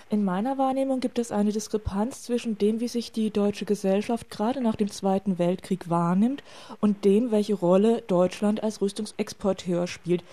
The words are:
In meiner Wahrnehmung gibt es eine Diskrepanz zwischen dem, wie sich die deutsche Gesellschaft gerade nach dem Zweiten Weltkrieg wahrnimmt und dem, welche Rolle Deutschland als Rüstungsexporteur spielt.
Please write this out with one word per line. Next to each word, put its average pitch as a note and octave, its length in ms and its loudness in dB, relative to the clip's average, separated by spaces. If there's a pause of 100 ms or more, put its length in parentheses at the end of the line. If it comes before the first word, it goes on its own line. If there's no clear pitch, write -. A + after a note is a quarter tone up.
(100)
In G#3 140 0
meiner G#3 320 -2
Wahrnehmung C4+ 440 0
gibt B3 180 -4
es A#3 140 -4
eine G#3 180 2
Diskrepanz G#3+ 720 -4
zwischen A#3 340 -4
dem, G#3+ 240 0
wie A#3+ 80 -2
sich A#3 220 -6
die A3 220 -2
deutsche G3+ 320 0
Gesellschaft G3+ 640 -2
gerade B3+ 320 -2
nach A3 140 0
dem G3+ 120 0
Zweiten G3 500 0
Weltkrieg F3 520 0
wahrnimmt F3+ 540 2 (360)
und G#3 240 2
dem, G#3+ 280 4
welche G#3 220 2
Rolle G3 520 4
Deutschland F#3+ 560 2
als G#3+ 180 -4
Rüstungsexporteur G3 1080 -2
spielt. F3 360 -2 (100)